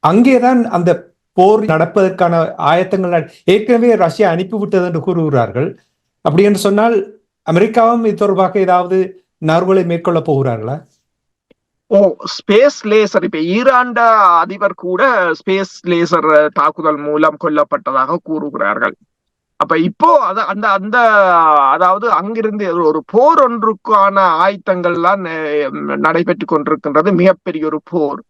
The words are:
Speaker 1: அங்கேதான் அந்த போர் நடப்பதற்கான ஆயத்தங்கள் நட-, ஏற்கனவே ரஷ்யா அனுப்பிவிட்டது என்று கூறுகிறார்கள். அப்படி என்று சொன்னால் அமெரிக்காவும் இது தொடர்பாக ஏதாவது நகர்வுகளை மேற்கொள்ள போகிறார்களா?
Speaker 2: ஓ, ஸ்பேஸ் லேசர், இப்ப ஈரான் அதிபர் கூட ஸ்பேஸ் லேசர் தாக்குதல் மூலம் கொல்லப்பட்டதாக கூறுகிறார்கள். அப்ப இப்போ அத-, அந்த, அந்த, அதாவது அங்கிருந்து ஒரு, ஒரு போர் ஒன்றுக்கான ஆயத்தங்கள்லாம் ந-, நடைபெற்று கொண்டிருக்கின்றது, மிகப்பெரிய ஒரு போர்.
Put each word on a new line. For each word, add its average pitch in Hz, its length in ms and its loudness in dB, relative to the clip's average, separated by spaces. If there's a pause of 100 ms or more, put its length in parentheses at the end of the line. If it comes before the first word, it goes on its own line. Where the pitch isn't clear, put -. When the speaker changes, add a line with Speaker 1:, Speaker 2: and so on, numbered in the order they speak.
Speaker 1:
அங்கேதான் 247 600 4
அந்த 175 260 0 (460)
போர் 208 280 4
நடப்பதற்கான 170 720 0 (180)
ஆயத்தங்கள் 180 540 0
நட-, 165 180 -2 (160)
ஏற்கனவே 226 500 2
ரஷ்யா 185 360 2
அனுப்பிவிட்டது 185 540 -2
என்று 165 160 -4
கூறுகிறார்கள். 143 680 -2 (560)
அப்படி 165 180 2
என்று 202 160 2
சொன்னால் 208 380 2 (500)
அமெரிக்காவும் 226 580 2
இது 208 100 0
தொடர்பாக 190 440 0
ஏதாவது 180 380 0 (400)
நகர்வுகளை 180 480 0
மேற்கொள்ள 170 340 -2
போகிறார்களா? 131 580 -4 (1120)
Speaker 2:
ஓ, 196 80 4 (260)
ஸ்பேஸ் 254 580 0
லேசர், 208 400 0
இப்ப 165 240 -6
ஈரான் 247 420 2 (500)
அதிபர் 185 360 -4
கூட 185 280 -4 (280)
ஸ்பேஸ் 190 420 -4 (140)
லேசர் 170 420 0 (240)
தாக்குதல் 151 440 -2
மூலம் 151 400 -2
கொல்லப்பட்டதாக 147 840 -4
கூறுகிறார்கள். 131 720 -6 (680)
அப்ப - 200 -2
இப்போ 208 300 0 (100)
அத-, 208 260 -4
அந்த, 208 240 -6
அந்த, 202 280 -2 (720)
அதாவது 185 400 0
அங்கிருந்து 208 600 -4
ஒரு, 170 140 -2
ஒரு 151 200 0
போர் 294 380 2
ஒன்றுக்கான 214 760 0 (200)
ஆயத்தங்கள்லாம் 180 840 -2
ந-, 147 760 -6
நடைபெற்று 165 480 -2
கொண்டிருக்கின்றது, 156 680 -2
மிகப்பெரிய 175 540 0
ஒரு 156 180 -6
போர். 156 460 -6